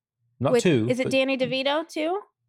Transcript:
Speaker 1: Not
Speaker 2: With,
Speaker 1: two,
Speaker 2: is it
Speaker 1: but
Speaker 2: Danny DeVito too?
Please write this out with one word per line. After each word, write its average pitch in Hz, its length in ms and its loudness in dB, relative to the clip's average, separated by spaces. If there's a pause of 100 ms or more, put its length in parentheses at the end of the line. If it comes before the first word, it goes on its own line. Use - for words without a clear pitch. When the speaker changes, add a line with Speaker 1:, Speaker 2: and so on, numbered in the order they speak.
(420)
Speaker 1:
Not 123 120 0
Speaker 2:
With, 240 100 4
Speaker 1:
two, 127 280 4
Speaker 2:
is 247 100 -2
it 254 40 -2
Speaker 1:
but - 80 -2
Speaker 2:
Danny 269 260 2
DeVito 262 500 -2
too? 330 320 -4 (280)